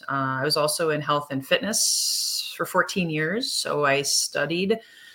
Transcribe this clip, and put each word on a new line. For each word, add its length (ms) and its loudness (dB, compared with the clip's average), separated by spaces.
Uh, 320 0
I 40 -2
was 120 2
also 360 2
in 100 0
health 300 0
and 140 -2
fitness 1080 0
for 100 -4
fourteen 440 0
years. 420 -2
So 340 0
I 180 2
studied 720 0